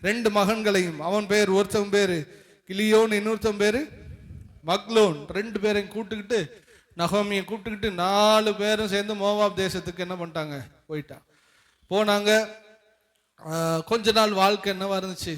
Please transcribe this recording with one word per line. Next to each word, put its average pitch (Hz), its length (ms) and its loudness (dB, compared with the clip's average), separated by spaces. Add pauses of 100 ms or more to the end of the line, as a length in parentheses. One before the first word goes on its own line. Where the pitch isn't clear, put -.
ரெண்டு 220 280 0
மகன்களையும், 196 680 0
அவன் 196 260 -2
பேர், 202 240 2
ஒருத்தவன் 202 460 0
பேரு 185 220 2 (500)
கிலியோன், 214 480 4
இன்னொருத்தவன் 208 480 -2
பேரு 214 160 2 (840)
மக்லோன், 202 520 2 (120)
ரெண்டு 208 300 -6
பேரையும் 202 340 -2
கூட்டுக்கிட்டு, 214 460 -4 (560)
நகோமியை 196 460 0
கூப்பிட்டுக்கிட்டு, 214 520 -8
நாலு 208 600 4
பேரும் 208 380 -2
சேர்ந்து 202 220 -2
மோவாப் 202 440 0
தேசத்துக்கு 180 460 -6
என்ன 180 100 -8
பண்ணிட்டாங்க? 160 420 -8 (280)
போயிட்டான். 147 400 -12 (680)
போனாங்க. 202 400 2 (1120)
ஆ, 165 380 -2
கொஞ்ச 220 320 0
நாள் 214 200 4
வாழ்க்கை 202 400 2
என்னவா 190 240 -4
இருந்துச்சு? 185 420 -8